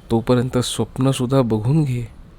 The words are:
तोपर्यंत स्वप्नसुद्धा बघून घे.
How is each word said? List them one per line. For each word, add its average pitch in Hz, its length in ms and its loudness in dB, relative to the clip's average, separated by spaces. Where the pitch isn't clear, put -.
तोपर्यंत 123 460 2
स्वप्नसुद्धा 127 840 0
बघून 117 420 2
घे. 123 320 -6